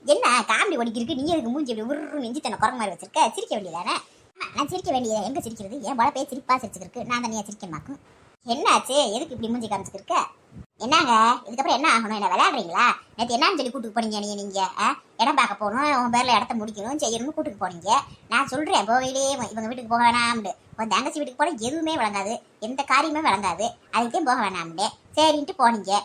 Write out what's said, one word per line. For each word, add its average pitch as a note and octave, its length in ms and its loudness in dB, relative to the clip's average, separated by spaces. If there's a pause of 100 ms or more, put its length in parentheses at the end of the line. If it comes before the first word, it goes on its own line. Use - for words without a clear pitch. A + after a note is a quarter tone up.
என்ன D4+ 200 4 (220)
காமெடி D#4 300 2
ஓடிக்கிருக்கு, A#3 380 -2
நீ C4 100 -4
எதுக்கு D#4 240 0
மூஞ்சி C4 220 -4
இப்படி G#3+ 160 -6
உருன்னு D4 360 -6
நெஞ்சு A#3+ 160 -6
தன்னை A3+ 180 -6
குரங்கு B3 220 0
மாதிரி G3 140 -4
வச்சிருக்க? F#3 260 -4 (120)
சிரிக்க F#4+ 220 -6
வேண்டியதானே? F#3+ 400 -4 (360)
ஆமா, F#4 240 -10
நான் C#4 140 -2
சிரிக்க F#4 240 -6
வேண்டியதா, A3+ 320 0
எங்க C#4 160 -4
சிரிக்கிறது? A3 420 -10
என் A#3 160 -4
பொழப்பே C4 280 2
சிரிப்பா B3+ 300 0
சிரிச்சுக்கிருக்கு, G#3 500 -10
நான் A#3+ 140 -2
தனியா A3 220 -4
சிரிக்கமாக்கும். G3+ 580 -12 (460)
என்னாச்சு, C4 500 2 (160)
எதுக்கு C4 220 -6
இப்படி A3 160 -6
மூஞ்சி A#3 180 -4
காமிச்சுக்கிருக்க? G3+ 480 -4 (640)
என்னங்க, C4+ 340 4 (320)
இதுக்கப்புறம் C4+ 320 0
என்ன D4 140 2
ஆகணும்? A3 280 2
என்ன G3+ 100 0
விளையாடுறீங்களா? A3 580 2 (300)
நேத்து A#3 180 -2
என்னன்னு D#4+ 240 2
சொல்லி C4 120 -2
கூட்டுக்கு A3+ 260 -8
போனீங்க A3 220 -2
நீ, G#3 160 -6
நீங்க? G3+ 260 -4 (180)
ஆ? G3 80 2 (320)
இடம் C4+ 160 4
பார்க்க A#3 200 4
போகணும், B3 500 0
உன் A#3+ 80 0
பேர்ல A#3+ 240 4
இடத்த A#3 180 0
முடிக்கணும், A3 480 -6
செய்யணும்னு A#3+ 320 -4
கூட்டுக்கு C#4+ 280 -6
போனீங்க. F3+ 280 -4 (380)
நான் B3 180 2
சொல்றேன், C#4+ 400 0
போகையிலே C4 440 0
இவ-, B3+ 200 -4
இவங்க A3 180 -8
வீட்டுக்கு A#3+ 240 -6
போக A#3+ 100 2
வேணாம்னு. A#3 500 2 (240)
உன் A3+ 120 -4
தங்கச்சி B3+ 300 0
வீட்டுக்கு B3+ 220 -4
போனா D#4 180 2
எதுவுமே D#4 380 -2
விளங்காது, G#3 360 -2 (280)
எந்த B3+ 220 -6
காரியமே D4+ 380 2
விளங்காது, G3+ 460 0 (260)
அதுக்கே A#3 320 0
போக B3+ 160 2
வேணாம்னு F3+ 460 -2 (280)
சரின்ட்டு D4+ 440 4
போனீங்க. G#3+ 340 4 (120)